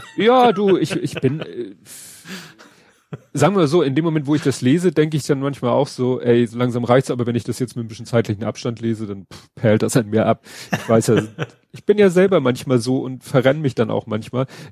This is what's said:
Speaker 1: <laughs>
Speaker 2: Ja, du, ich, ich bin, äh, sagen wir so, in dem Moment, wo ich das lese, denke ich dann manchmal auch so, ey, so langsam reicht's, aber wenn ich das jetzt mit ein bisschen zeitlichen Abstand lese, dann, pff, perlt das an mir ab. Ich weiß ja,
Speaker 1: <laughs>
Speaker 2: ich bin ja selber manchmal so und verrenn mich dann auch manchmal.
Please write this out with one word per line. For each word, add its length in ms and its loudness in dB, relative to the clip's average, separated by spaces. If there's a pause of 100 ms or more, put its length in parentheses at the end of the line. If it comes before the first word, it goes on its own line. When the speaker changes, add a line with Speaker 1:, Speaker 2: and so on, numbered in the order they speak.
Speaker 1:
<laughs> 180 -16
Speaker 2:
Ja, 340 4
du, 240 2
ich, 200 -2
ich 180 -6
bin, 260 -2
äh, 340 -12 (1600)
sagen 240 2
wir 120 4
so, 120 4
in 140 0
dem 100 0
Moment, 220 -2
wo 80 0
ich 80 0
das 180 -2
lese, 320 2
denke 240 0
ich 80 -4
dann 160 -2
manchmal 300 -4
auch 180 2
so, 320 -2
ey, 260 2
so 120 -10
langsam 260 -2
reicht's, 260 4
aber 160 -2
wenn 100 -2
ich 80 -4
das 140 -6
jetzt 160 -6
mit 120 -8
ein 20 -14
bisschen 160 -16
zeitlichen 400 -2
Abstand 360 -6
lese, 260 -4
dann, 260 -12
pff, 220 -20
perlt 280 2
das 140 0
an 140 0
mir 160 2
ab. 180 0 (280)
Ich 180 -8
weiß 160 4
ja, 160 4 (260)
Speaker 1:
<laughs> 240 -20
Speaker 2:
ich 140 -20
bin 100 4
ja 140 6
selber 300 4
manchmal 400 0
so 180 -2
und 260 -8
verrenn 380 2
mich 120 -2
dann 160 -2
auch 160 -4
manchmal. 400 -4 (240)